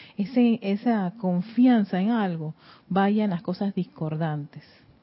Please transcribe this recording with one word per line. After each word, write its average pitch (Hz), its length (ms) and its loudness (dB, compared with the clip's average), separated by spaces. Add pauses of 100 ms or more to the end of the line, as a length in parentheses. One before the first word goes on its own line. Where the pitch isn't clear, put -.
(160)
ese, 233 460 2
esa 202 560 -2
confianza 196 800 2
en 208 120 0
algo 170 420 -2 (340)
vaya 202 380 2
en 196 60 -2
las 170 100 -4
cosas 196 340 -6
discordantes, 156 880 -6 (400)